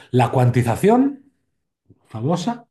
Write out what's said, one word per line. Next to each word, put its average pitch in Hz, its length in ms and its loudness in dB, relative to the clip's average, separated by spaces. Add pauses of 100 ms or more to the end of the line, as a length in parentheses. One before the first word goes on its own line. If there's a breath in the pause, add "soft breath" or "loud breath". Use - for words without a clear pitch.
(120)
La 120 200 2
cuantización, 127 1000 0 (760)
famosa. 175 640 -6